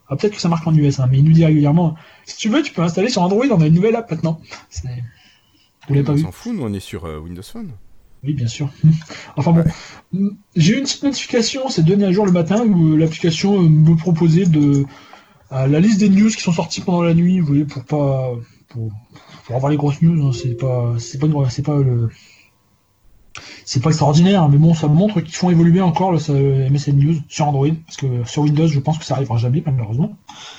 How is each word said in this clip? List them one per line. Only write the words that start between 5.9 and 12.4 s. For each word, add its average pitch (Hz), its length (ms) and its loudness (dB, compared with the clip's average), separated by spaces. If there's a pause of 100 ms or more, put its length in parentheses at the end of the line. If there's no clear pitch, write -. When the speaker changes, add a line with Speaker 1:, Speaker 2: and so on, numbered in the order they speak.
Speaker 1:
l'avez 143 120 2
pas 151 80 0
Speaker 2:
On - 20 0
Speaker 1:
vu ? 147 60 2
Speaker 2:
s'en 156 100 -6
fout, - 240 -10
nous 160 80 -6
on 104 100 -4
est 98 60 -6
sur, 90 240 -12
euh, 78 160 -10
Windows 87 240 -14
Phone. 220 280 -14 (520)
Speaker 1:
Oui, 143 100 -4
bien 120 140 -4
sûr. 139 220 -8 (340)
<laughs> - 320 -20
Enfin 160 160 -2
bon, 165 140 2 (880)
j'ai 175 180 2
eu 285 40 0
une 277 80 -4
petite - 180 -8
notification, 262 640 -4
c'est 180 160 0
donné 202 220 2
à 185 80 2
jour 208 120 2
le 185 60 2
matin, 180 340 0